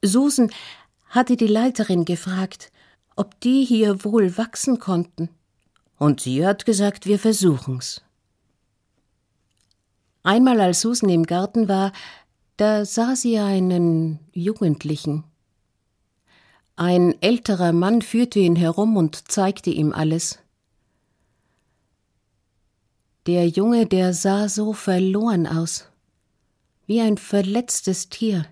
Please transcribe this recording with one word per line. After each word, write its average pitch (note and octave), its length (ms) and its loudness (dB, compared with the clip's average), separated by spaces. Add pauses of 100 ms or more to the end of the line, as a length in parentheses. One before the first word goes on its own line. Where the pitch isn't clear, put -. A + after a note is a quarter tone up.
Susan B3 500 2 (580)
hatte B3 260 0
die A#3 120 0
Leiterin G#3 580 0
gefragt, F#3 680 -8 (440)
ob - 240 -8
die C4 260 2
hier A3 380 2
wohl G#3 340 2
wachsen A#3 400 -2
konnten. F3 520 -4 (680)
Und D3 220 2
sie C3 260 -2
hat G3+ 220 0
gesagt, G3+ 400 0
wir G3+ 100 2
versuchen's. E3+ 880 0 (2250)
Einmal, A#3 400 4
als F3+ 200 2
Susan A3+ 280 0
im E3 160 4
Garten G3 420 -2
war, F#3+ 240 0 (680)
da G#3 280 0
sah A#3 300 -2
sie A#3 240 0
einen F3 800 0 (120)
Jugendlichen. D#3 920 -4 (1500)
Ein F3 460 2
älterer F#3+ 500 0
Mann G3 320 2
führte A#3+ 340 -2
ihn F3 200 4
herum F#3+ 380 0
und D#3+ 360 -2
zeigte G3 400 -2
ihm D3+ 200 0
alles. D#3 460 -4 (3000)
Der F3 220 2
Junge, A3 400 2
der F#3 260 0
sah G3 360 -2
so G#3+ 240 -4
verloren F#3+ 760 0
aus, E3 420 -6 (960)
wie A3+ 160 0
ein G#3+ 160 2
verletztes G3+ 920 -4
Tier. G3 420 -4